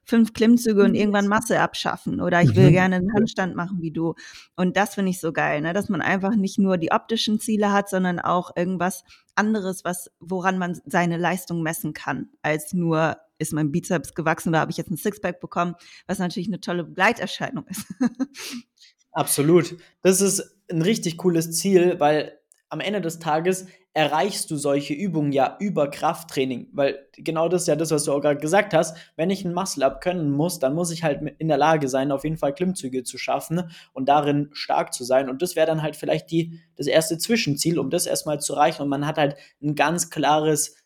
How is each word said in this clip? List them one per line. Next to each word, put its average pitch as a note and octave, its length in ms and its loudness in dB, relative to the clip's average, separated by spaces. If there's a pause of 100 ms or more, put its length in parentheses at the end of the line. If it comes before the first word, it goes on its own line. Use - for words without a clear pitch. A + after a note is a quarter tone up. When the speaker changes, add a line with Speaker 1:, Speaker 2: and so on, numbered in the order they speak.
Speaker 1:
fünf A3+ 300 4
Klimmzüge A3+ 500 4
und A#3 100 4
irgendwann G3+ 340 2
Masse G3+ 320 0
abschaffen" - 600 -4
oder F3 220 4
"Ich A2 140 6
will B2+ 140 10
Speaker 2:
Mhm. - 20 10
Speaker 1:
gerne F#3 240 4
einen F3+ 120 0
Speaker 2:
Ja. A3+ 80 -2
Speaker 1:
Handstand G3+ 400 0
machen F3 260 -4
wie D#3+ 100 -4
du." D#3+ 220 -2 (420)
Und F3+ 200 0
das - 180 0
finde F#3+ 160 -2
ich F3+ 100 -6
so D#3+ 120 -2
geil, D3+ 280 0
ne, D#3+ 120 -2
dass G3+ 160 -2
man F3+ 140 -2
einfach G3 340 0
nicht G3 220 0
nur F#3+ 200 4
die E3 140 -2
optischen A3+ 480 0
Ziele G3+ 320 0
hat, G3+ 160 2
sondern F#3 320 0
auch F3 360 -2
irgendwas F3+ 480 -2 (300)
anderes, G3 500 -2
was, - 260 -6 (100)
woran F#3 380 -2
man F3 280 -4
seine E3+ 300 0
Leistung E3+ 460 -2
messen D#3 300 -4
kann, - 380 -8 (120)
als D3+ 300 -2
nur, D#3+ 460 0 (200)
"Ist D#3 140 -6
mein D3+ 200 0
Bizeps E3+ 420 -4
gewachsen D#3+ 360 -2
oder D#3+ 100 2
habe D3 100 -2
ich - 60 -8
jetzt E3 140 -8
ein D#3+ 60 -6
Sixpack F3+ 440 -6
bekommen?", F3 340 -4 (320)
was F#3 140 -4
natürlich F3 280 -4
eine F3+ 120 -6
tolle F3 240 -4
Begleiterscheinung G#3+ 840 -2
ist. G3+ 200 -12 (140)
<laughs> B3+ 280 -2 (840)
Speaker 2:
Absolut. D#3+ 640 2 (260)
Das F#3+ 180 4
ist G3 380 -2 (120)
ein D#3+ 120 0
richtig F#3 360 0
cooles E3 340 0
Ziel, F3+ 480 4
weil D3+ 380 0 (300)
am D#3 120 -8
Ende G3 200 -4
des E3 200 -6
Tages E3+ 460 -2 (260)
erreichst D#3 580 0
du D#3 60 -4
solche C#3+ 360 -2
Übungen D#3 380 -2
ja C3 300 2
über D#3+ 280 0
Krafttraining, C#3+ 840 -4
weil C#3 400 -2
genau D#3+ 360 -2
das F3 140 0
ist F3 60 -2
ja D3+ 80 2
das, D#3+ 160 -2
was D3+ 120 2
du D#3 80 0
auch C#3+ 80 0
grad D3 200 0
gesagt G3 340 2
hast. E3 220 2 (180)
Wenn E3 160 0
ich F#3+ 140 -4
ein F3 100 -4
Muscle-Up C#3+ 480 0
können F3 300 0
muss, E3 260 0
dann C3+ 160 0
muss E3+ 160 -2
ich E3 140 -6
halt D3 160 0 (180)
in D#3+ 80 -4
der D3 120 2
Lage D3+ 300 4
sein, C3+ 220 0
auf C3+ 140 -2
jeden D#3 140 -4
Fall C#3+ 160 0
Klimmzüge C3+ 500 -4
zu B2+ 140 -10
schaffen D#3+ 520 -4 (220)
und C3+ 160 -2
darin D3 440 4
stark D#3+ 400 -2
zu - 120 -8
sein. B2+ 260 2
Und C3 120 -6
das F3+ 120 -4
wär D#3+ 120 2
dann D#3 160 0
halt D3+ 120 -4
vielleicht D#3 380 -4
die, E3 260 -2 (160)
das - 140 -4
erste D#3+ 300 2
Zwischenziel, E3 600 0
um D#3 120 -2
das F3 160 0
erstmal D3+ 340 -2
zu - 140 -4
erreichen. D3+ 280 2
Und C#3+ 60 -2
man C#3+ 180 -2
hat D#3 120 -2
halt D3 180 2 (260)
ein D3 140 -2
ganz D#3+ 340 0
klares D3+ 640 0 (120)